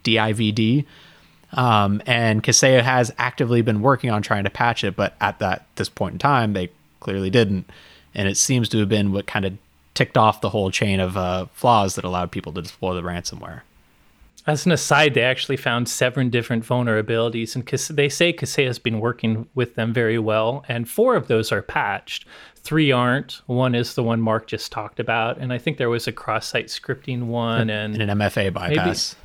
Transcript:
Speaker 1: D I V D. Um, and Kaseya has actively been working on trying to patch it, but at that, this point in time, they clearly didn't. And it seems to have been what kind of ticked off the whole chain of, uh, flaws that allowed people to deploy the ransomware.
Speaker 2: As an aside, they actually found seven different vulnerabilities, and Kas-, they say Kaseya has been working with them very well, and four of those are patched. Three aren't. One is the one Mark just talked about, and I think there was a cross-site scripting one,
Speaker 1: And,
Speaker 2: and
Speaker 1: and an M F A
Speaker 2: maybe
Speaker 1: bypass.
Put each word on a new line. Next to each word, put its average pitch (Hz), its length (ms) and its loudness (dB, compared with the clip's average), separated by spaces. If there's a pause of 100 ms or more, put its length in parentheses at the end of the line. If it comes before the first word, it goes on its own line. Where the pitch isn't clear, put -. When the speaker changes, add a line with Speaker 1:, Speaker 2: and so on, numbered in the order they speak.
Speaker 1:
D 110 160 4
I 110 120 2
V 107 200 0
D. 117 340 2 (680)
Um, 104 520 2
and 113 380 2
Kaseya 131 400 6
has 127 340 2
actively 120 460 0
been 107 180 0
working 123 300 2
on 107 100 0
trying 101 220 0
to 98 80 -2
patch 120 320 0
it, 98 120 -2
but 101 260 -2
at 104 180 0
that, 95 260 -2 (100)
this - 140 -6
point 92 240 -4
in 90 60 -10
time, 120 340 2
they 90 160 -4 (320)
clearly 98 280 -4
didn't. 98 400 2 (460)
And 101 120 0
it 98 80 -2
seems 123 340 0
to 113 100 0
have 101 100 2
been 104 220 2
what 98 160 -4
kind 98 180 -2
of 95 80 -4 (400)
ticked - 240 0
off 110 240 4
the - 80 -2
whole 98 220 0
chain 98 280 0
of, 92 160 0
uh, 92 380 -2
flaws 107 400 4
that - 100 -8
allowed 90 280 -4
people 87 220 -8
to 87 100 -8
deploy 90 320 -6
the 87 80 -6
ransomware. 87 580 -10 (880)
Speaker 2:
As 147 180 0
an 180 60 4
aside, 147 420 4
they 120 80 2
actually 127 360 -2
found 120 300 -2
seven 127 440 0
different 117 340 -2
vulnerabilities, 113 880 -2
and 123 100 -6
Kas-, - 260 -4
they 143 200 0
say 170 240 2
Kaseya 139 320 -4
has 123 140 -4
been 113 200 -2
working 113 540 -2
with 123 220 -2
them 113 180 -2
very 117 240 2
well, 110 500 0
and 120 220 -6
four 240 260 2
of 156 120 -2
those 110 240 0
are 101 100 0
patched. - 640 -6 (300)
Three 151 360 0
aren't. 123 540 0
One 127 300 0
is 120 180 -2
the 131 100 -2
one 117 160 0
Mark 110 280 0
just - 240 -8
talked 107 280 -10
about, 117 380 -2
and 127 160 -6
I 120 60 -4
think 151 180 -4
there 120 140 0
was 120 160 -2
a 120 40 -4
cross-site 113 560 -4
scripting 123 580 -8
one, 117 440 -2
Speaker 1:
And, - 20 -2
Speaker 2:
and 107 220 -4
Speaker 1:
and 110 100 -2
an 101 60 -2
M 104 120 0
F 104 160 0
A 98 120 0
Speaker 2:
maybe - 20 -2
Speaker 1:
bypass. 90 720 -2